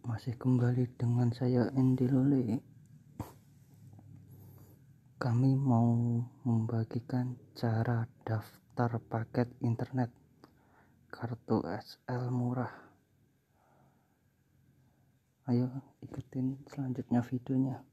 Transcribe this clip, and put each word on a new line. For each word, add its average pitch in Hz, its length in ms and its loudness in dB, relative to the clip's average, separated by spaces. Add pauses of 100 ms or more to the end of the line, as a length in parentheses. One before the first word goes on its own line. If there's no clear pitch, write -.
Masih 117 320 -6
kembali 123 560 2
dengan 120 400 2
saya, 123 400 2
Andy 131 320 4
Lole. 131 560 2 (2500)
Kami 127 320 2
mau 120 720 4 (240)
membagikan 117 880 -2 (160)
cara 113 560 0 (160)
daftar 117 800 -4
paket 120 560 -2
internet 120 480 -2 (1040)
kartu 117 560 -2
S - 400 -12
L 123 240 -4
murah. 123 400 -2 (2750)
Ayo 123 240 2 (320)
ikutin 131 560 -6 (160)
selanjutnya 127 480 -2
videonya. 131 560 -2 (160)